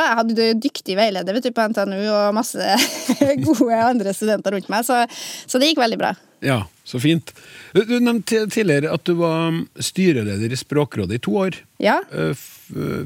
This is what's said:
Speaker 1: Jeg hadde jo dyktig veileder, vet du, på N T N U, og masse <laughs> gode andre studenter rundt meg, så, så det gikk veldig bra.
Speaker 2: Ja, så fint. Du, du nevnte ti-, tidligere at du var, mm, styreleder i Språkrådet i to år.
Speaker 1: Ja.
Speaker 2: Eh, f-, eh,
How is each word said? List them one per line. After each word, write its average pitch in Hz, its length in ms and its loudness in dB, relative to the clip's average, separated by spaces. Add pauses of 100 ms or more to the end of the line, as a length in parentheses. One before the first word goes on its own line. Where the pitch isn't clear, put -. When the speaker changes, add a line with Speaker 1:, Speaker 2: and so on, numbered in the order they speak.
Speaker 1:
Jeg 233 100 2
hadde 226 300 0
jo 226 140 2
dyktig - 360 -6
veileder, 196 360 0
vet 247 100 -2
du, 247 80 -2
på 233 140 0
N 214 80 -2
T 214 80 0
N 196 120 -2
U, 196 160 -2
og 208 240 2
masse 220 240 -2 (480)
<laughs> 269 400 0
gode 233 440 2
andre 202 240 0
studenter 202 420 -2
rundt 185 140 -6
meg, 220 160 0
så, 240 180 2 (420)
så - 140 0
det 302 140 4
gikk 294 100 0
veldig 185 160 0
bra. 147 160 0 (260)
Speaker 2:
Ja, 120 220 0 (240)
så - 100 -8
fint. 147 320 2 (460)
Du, 202 100 4
du 240 140 2
nevnte 240 320 2
ti-, 220 180 0
tidligere 156 460 2
at 165 100 -4
du 180 140 2
var, 165 320 0
mm, 165 160 -4 (100)
styreleder 113 720 0
i 127 80 -4
Språkrådet 120 640 -2
i - 20 -10
to 202 160 -2
år. 190 220 -2 (180)
Speaker 1:
Ja. 247 220 2 (100)
Speaker 2:
Eh, 160 220 -4
f-, - 420 -14
eh, - 320 -6